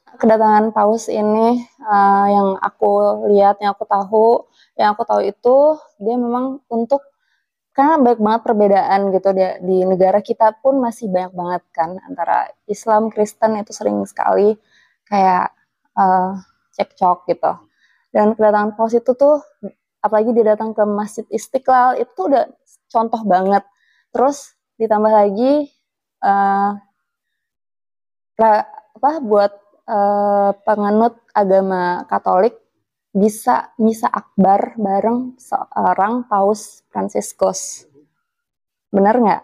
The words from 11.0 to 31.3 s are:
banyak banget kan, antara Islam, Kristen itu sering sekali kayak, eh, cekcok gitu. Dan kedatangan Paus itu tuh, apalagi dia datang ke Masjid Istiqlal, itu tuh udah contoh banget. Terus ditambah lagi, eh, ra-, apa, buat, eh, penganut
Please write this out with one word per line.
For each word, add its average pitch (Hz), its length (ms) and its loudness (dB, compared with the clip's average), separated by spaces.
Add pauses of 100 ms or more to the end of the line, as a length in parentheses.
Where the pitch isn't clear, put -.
banyak 180 240 -4
banget 180 300 -6 (100)
kan, 170 320 -6
antara 170 400 -4 (240)
Islam, 220 400 -2
Kristen 214 480 -2
itu 208 160 -12
sering 208 320 -4
sekali 202 480 0 (560)
kayak, 190 400 0 (480)
eh, 185 340 0 (460)
cekcok 180 560 -2
gitu. 160 240 -2 (560)
Dan 214 240 2
kedatangan 214 400 0
Paus 226 160 -2
itu 240 240 0
tuh, 285 240 4 (640)
apalagi 214 340 0
dia 214 160 2
datang 220 240 -6
ke 214 80 0
Masjid 208 480 -6
Istiqlal, 254 640 0
itu - 160 -6
tuh 370 160 -4
udah 262 160 2 (460)
contoh 226 340 -4
banget. 190 400 0 (480)
Terus 277 400 -2 (240)
ditambah 214 320 0
lagi, 220 560 2 (560)
eh, 196 500 0 (1700)
ra-, 220 320 2 (240)
apa, 277 240 -2
buat, 202 360 0 (300)
eh, 202 680 0 (100)
penganut 214 560 0 (160)